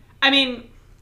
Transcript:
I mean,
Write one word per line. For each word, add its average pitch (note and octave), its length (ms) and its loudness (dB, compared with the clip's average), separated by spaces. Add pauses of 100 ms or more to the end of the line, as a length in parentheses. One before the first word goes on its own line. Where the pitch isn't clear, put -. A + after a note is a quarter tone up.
(220)
I C4+ 100 2
mean, B3+ 380 -2 (320)